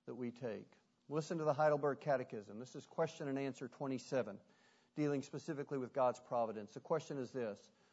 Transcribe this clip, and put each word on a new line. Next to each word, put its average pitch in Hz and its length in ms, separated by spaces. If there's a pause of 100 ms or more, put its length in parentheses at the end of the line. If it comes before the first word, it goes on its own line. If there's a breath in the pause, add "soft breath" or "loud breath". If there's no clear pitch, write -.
that 127 80
we 120 160
take. 113 420 (380)
Listen 156 300
to 156 40
the 151 100
Heidelberg 147 460
Catechism. 120 600
This 127 160
is 139 100
question 160 420
and 139 120
answer 135 280
twenty-seven, 123 680 (580 soft breath)
dealing 143 280
specifically 139 560
with 123 120
God's 127 280
providence. 110 540
The 143 60
question 151 380
is 123 140
this: 113 400 (220 soft breath)